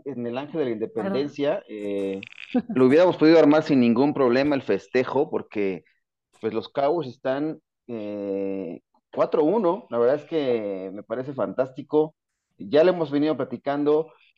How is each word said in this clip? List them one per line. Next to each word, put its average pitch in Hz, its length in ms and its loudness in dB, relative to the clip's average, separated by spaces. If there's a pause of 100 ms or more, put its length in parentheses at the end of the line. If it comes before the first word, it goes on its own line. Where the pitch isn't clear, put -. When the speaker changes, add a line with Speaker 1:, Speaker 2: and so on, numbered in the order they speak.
Speaker 1:
en 120 220 -8
el 120 100 -6
Ángel 143 220 -8
de 147 80 0
la 120 60 -2
Independencia. 127 920 -4
Speaker 2:
Perdón. - 40 -18
Speaker 1:
Eh, 101 500 -6 (540)
lo 127 140 6
hubiéramos 165 280 4
podido 160 220 8
armar 151 240 6
sin 147 180 2
ningún 120 320 4
problema 139 420 2
el 135 60 -2
festejo, 127 680 0
porque, 98 540 -4 (580)
pues, 110 100 -4
los 110 160 -6
Cowboys 143 400 -2
están, 143 500 -6 (280)
eh, 98 960 -8 (300)
cuatro 165 320 0
uno. 190 440 0
La 117 80 -6
verdad 120 200 2
es 147 100 -8
que 110 680 -4
me 104 100 -14
parece 131 300 -8
fantástico. 131 840 -2 (440)
Ya 135 260 2
lo 185 60 4
hemos 165 200 -2
venido 147 240 0
platicando, 143 760 -2 (260)